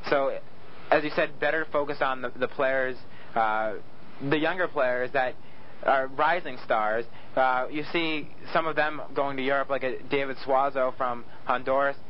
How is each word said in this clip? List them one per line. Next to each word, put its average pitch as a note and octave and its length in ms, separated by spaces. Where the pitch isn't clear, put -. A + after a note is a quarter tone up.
So, C#3 280
as D3+ 140
you D3 100
said, D3+ 260
better D3+ 320
focus D3 280
on C3 220
the, B2 160
the B2+ 100
players, C3 480
uh, A2 400
the D3+ 100
younger E3 300
players B2+ 440
that B2+ 220
are C3 240
rising D3+ 560
stars. A2 420
Uh, B2+ 340
you D3 220
see D#3 360
some D#3+ 140
of D3+ 100
them D3+ 240
going C#3 240
to C3 40
Europe, C3+ 280
like C3 140
a A#2+ 260
David C#3 340
Suazo C3 540
from A#2+ 260
Honduras C3 500